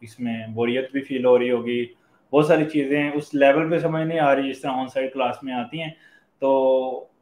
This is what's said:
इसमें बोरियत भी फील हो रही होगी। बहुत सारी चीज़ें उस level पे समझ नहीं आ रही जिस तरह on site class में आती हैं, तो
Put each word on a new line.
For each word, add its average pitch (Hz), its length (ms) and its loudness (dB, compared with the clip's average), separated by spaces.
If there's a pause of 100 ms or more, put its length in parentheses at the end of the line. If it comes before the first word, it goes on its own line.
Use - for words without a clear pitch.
इसमें 113 520 -10
बोरियत 120 380 -2
भी 139 80 -2
फील 131 240 -6
हो 127 120 6
रही 123 120 2
होगी। 120 480 -4 (360)
बहुत 151 160 4
सारी 156 160 4
चीज़ें 147 480 -2
उस 147 220 -8
level 143 360 4
पे 170 100 0
समझ 160 260 -2
नहीं 165 120 -2
आ 147 140 4
रही 139 160 0
जिस 131 140 -10
तरह 143 100 -4
on 127 200 -6
site 131 200 -4
class 123 320 -2
में 131 80 -8
आती 123 260 -8
हैं, 156 180 -10 (440)
तो 131 680 0 (120)